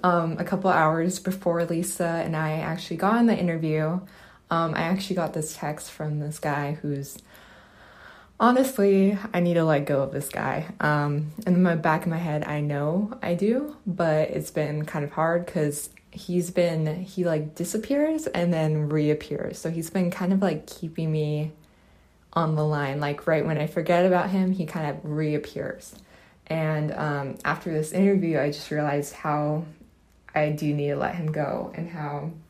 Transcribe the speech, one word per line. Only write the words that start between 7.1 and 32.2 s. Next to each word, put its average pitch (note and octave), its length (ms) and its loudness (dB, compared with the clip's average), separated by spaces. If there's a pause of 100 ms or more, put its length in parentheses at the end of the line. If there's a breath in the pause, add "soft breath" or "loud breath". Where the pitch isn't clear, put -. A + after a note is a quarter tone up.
honestly, G3+ 760 6 (160)
I F3+ 60 2
need F3 160 4
to E3 100 6
let D3 220 4
go C#3 160 2
of C3+ 80 -4
this C#3+ 180 -6
guy. - 380 -4 (120)
Um, D3 520 2 (160)
in F3+ 160 6
the E3+ 120 4
back D#3+ 280 2
of F3 60 0
my E3 100 -2
head, D3+ 240 -2
I D3 180 -2
know D3+ 600 -2
I F3 100 0
do, B3 420 0 (120)
but E3 420 2
it's - 220 -6
been D3+ 340 -2
kind D3+ 180 -4
of C#3+ 100 -6
hard E3+ 340 0
'cause D3 420 -2 (220)
he's F3 400 -2
been, E3 520 0
he, F3+ 220 -4
like, D#3 280 0
disappears C#4+ 760 0
and F3 260 0
then D#3 360 2
reappears. D3+ 720 0
So E3 100 -4
he's E3 220 -4
been F3+ 180 2
kind F3+ 240 0
of, G3 80 4
like, E3 240 0
keeping D#3+ 460 -4
me D3+ 400 0 (840 soft breath)
on D#3+ 220 2
the D3+ 80 2
line. C#3+ 360 0
Like, D3 280 -2
right D#3+ 180 4
when D#3 140 0
I D3+ 80 0
forget F3 380 2
about F3+ 260 4
him, F#3+ 200 2
he F#3 140 0
kind D#3 240 -4
of C3 140 -6
reappears. D3+ 920 -4 (540 loud breath)
And, D#3 460 0
um, D3 520 -4
after D#3+ 260 -2
this D#3 200 -2
interview, F#3 480 4
I C#3+ 120 2
just - 200 -10
realized D3 420 -2
how D3+ 520 -2 (680)
I D3+ 160 2
do D3+ 240 0
need C#3+ 160 0
to C#3+ 60 0
let - 200 -2
him D#3 160 -4
go D3 440 -4
and E3 140 -8
how D3+ 420 -8 (180)